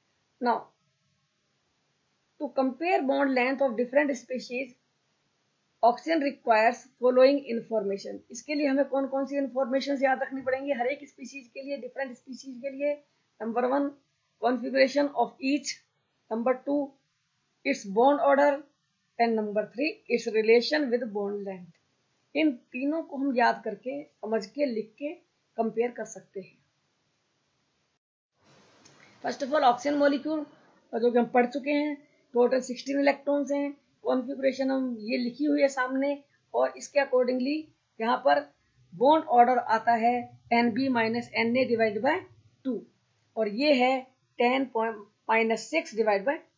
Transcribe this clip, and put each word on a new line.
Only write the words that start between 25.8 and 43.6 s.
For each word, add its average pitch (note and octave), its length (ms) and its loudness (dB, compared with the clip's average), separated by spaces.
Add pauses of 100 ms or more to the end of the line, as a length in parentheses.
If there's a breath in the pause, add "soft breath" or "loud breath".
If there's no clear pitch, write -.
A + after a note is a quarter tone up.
कर A3+ 140 -10
सकते - 360 -16
हैं। - 160 -18 (2750 soft breath)
First B3+ 220 -8
of B3 80 -8
all, D4 180 2
oxygen C#4+ 300 -2
molecule, D4 420 0 (480 soft breath)
जो A#3 180 0
कि A#3 80 2
हम A#3 160 4
पढ़ A#3+ 120 4
चुके C4 240 -6
हैं, D4 240 0 (400 soft breath)
total B3 260 2
sixteen C4 400 -4
electrons C#4 520 0
हैं, C#4+ 240 -4 (260)
Configuration C4 680 -2
हम C4 300 -2
ये A#3 180 -2
लिखी B3 260 -4
हुई D4 180 2
है C#4 60 6
सामने, C4+ 440 -2 (420)
और C4 220 0
इसके C#4+ 240 -2
accordingly B3+ 580 0 (420)
यहाँ A#3 160 0
पर C#4+ 240 2 (520)
bond C#4+ 320 4
order A#3+ 340 6
आता A3+ 340 0 (140)
है A#3+ 80 4 (380)
एनबी A#3+ 360 2
माइनस A#3 460 -2
एनए A#3 400 0
divided A3 320 0
by D#4 100 2 (480)
two, A#3 160 -4 (560)
और A3 120 0
ये C4 260 2